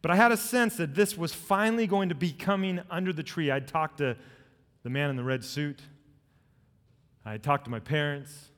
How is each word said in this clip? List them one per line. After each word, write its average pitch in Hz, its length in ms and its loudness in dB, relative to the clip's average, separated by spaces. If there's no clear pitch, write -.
But 160 80 0
I 180 60 6
had 233 160 8
a 220 40 4
sense 240 400 0
that 151 200 -2
this 202 200 2
was 165 160 -4
finally 220 540 0
going 196 220 2
to 165 60 0
be 151 180 -2
coming 190 480 0
under 185 220 -2
the 160 100 -6
tree. 147 300 -2
I'd 135 160 -2
talked 156 300 -2
to 131 180 0
the 123 80 -8
man 143 200 0
in 131 60 -4
the 123 60 -4
red 131 220 -2
suit. 147 360 -6
I 110 60 -10
had 107 140 -10
talked 143 200 0
to 117 60 -12
my 117 80 -6
parents. 143 800 -4